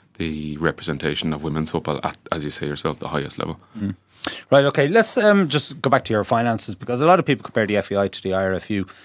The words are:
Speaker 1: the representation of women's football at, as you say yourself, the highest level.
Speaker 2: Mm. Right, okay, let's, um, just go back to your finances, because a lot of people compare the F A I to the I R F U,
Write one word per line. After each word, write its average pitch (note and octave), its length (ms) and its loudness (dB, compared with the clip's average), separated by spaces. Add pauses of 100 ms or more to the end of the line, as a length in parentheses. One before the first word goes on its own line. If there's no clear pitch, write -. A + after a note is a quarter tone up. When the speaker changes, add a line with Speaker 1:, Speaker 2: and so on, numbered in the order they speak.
(160)
Speaker 1:
the D2+ 400 -6
representation D#2 760 -2
of D2 100 -8
women's D#2 260 -2
football D2+ 320 -4
at, - 140 -6 (160)
as D2 120 -4
you D2 60 -6
say - 160 -8
yourself, D2 320 -6
the C#2 100 -10
highest C#2+ 300 -6
level. - 220 -6 (180)
Speaker 2:
Mm. G2 160 -4 (560)
Right, C#3 140 8
okay, C#3+ 240 2
let's, A3 300 2
um, G3+ 300 6
just - 340 -4
go C3 80 2
back B2+ 160 4
to - 80 -2
your G#2 100 2
finances, A#2 500 0
because B2 260 -4
a D#3 60 4
lot F3+ 120 8
of - 80 0
people C3 180 0
compare A2 220 0
the G#2 100 0
F G2+ 160 0
A G2 80 2
I G2 80 2
to - 140 -8
the F#2+ 100 -2
I F#2+ 100 0
R F#2+ 120 0
F F2 160 -6
U, G2 160 -2 (180)